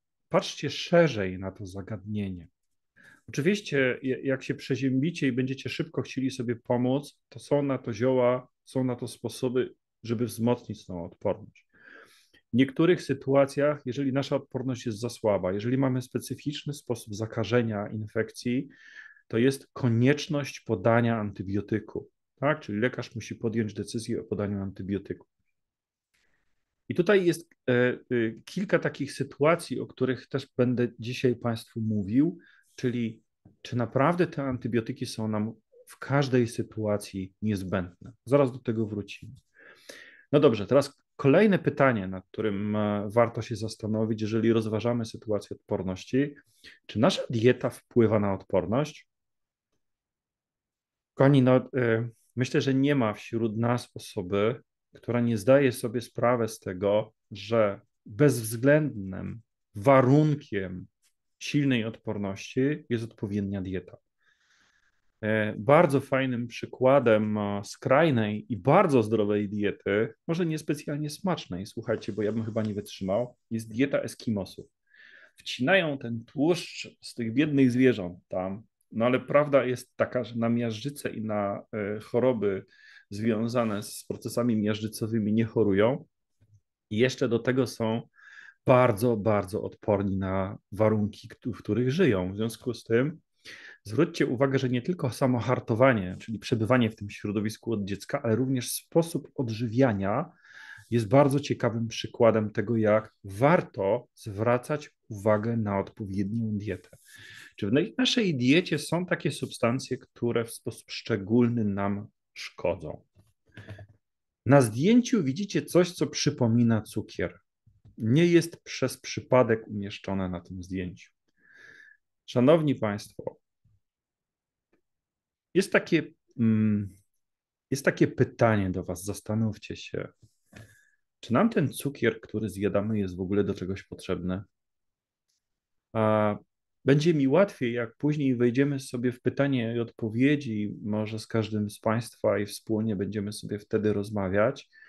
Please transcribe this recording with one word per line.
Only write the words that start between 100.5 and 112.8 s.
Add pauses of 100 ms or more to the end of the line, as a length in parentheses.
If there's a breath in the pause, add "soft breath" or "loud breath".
jest
bardzo
ciekawym
przykładem
tego,
jak (100)
warto
zwracać (180)
uwagę
na
odpowiednią
dietę. (640 loud breath)
Czy
w
na-, (160)
naszej
diecie
są
takie
substancje,
które
w
sposób
szczególny
nam (260)
szkodzą? (1400 loud breath)